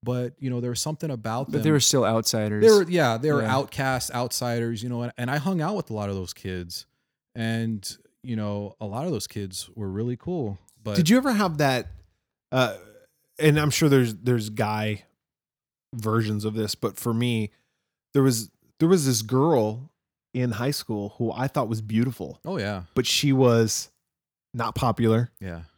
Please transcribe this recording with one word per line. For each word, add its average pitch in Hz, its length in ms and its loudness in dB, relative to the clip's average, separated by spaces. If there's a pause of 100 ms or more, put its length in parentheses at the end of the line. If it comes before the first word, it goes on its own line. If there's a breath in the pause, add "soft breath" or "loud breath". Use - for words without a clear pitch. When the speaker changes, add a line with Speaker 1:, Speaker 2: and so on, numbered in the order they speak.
Speaker 1:
but, 123 340 -4
you 131 120 -6
know, 123 100 -4
there 123 100 -4
was 117 100 -6
something 156 300 -6
about 117 360 -6
Speaker 2:
But - 80 -10
Speaker 1:
them. - 80 0
Speaker 2:
they 156 100 4
were 147 80 6
still 127 240 4
outsiders. 107 600 0
Speaker 1:
They 226 60 10
were, 202 180 6
yeah, 143 300 2
they 147 140 0
were 143 100 2
Speaker 2:
Yeah. 113 140 0
Speaker 1:
outcasts, 131 560 -2
outsiders, 120 720 -4
you 123 40 -6
know, 120 140 -6
and, 120 160 -6
and 123 120 -4
I 139 80 0
hung 175 220 -2
out 165 160 -2
with - 140 -8
a - 40 -6
lot 104 140 -4
of 98 80 -4
those 92 160 -8
kids, 90 540 -10 (500)
and, 113 520 -4 (340)
you 127 140 -8
know, 104 440 -6
a 110 60 -10
lot 113 200 -6
of 180 60 -4
those 113 160 -6
kids 98 480 -10
were 104 140 -8
really 113 260 -4
cool. 123 420 -6 (240)
But 208 140 -6
Speaker 3:
Did 170 140 2
you 240 60 6
ever 262 160 2
have 190 260 0
that, 135 300 2 (640)
uh, 127 240 2 (600)
and 151 220 6
I'm 151 100 2
sure 160 180 2
there's, 127 260 6
there's 113 360 0
guy 107 540 -2 (920)
versions 107 500 -2
of 107 100 -4
this, 107 220 -4
but 101 200 -6
for 117 160 -4
me, 113 380 0 (640)
there 139 80 6
was, 113 280 2 (280)
there 160 100 4
was 170 180 4
this 117 160 2
girl 127 680 0 (420)
in 123 200 0
high 120 180 -2
school 104 480 -6
who 117 140 -2
I 127 160 -4
thought 131 200 -2
was 113 140 -4
beautiful. 110 640 -2
Speaker 1:
Oh, 185 140 -6
yeah. 98 260 -4 (100)
Speaker 3:
But 127 120 0
she - 260 2
was 117 580 4 (640)
not 113 220 -4
popular. 117 540 2 (100)
Speaker 1:
Yeah. 85 220 -12 (160)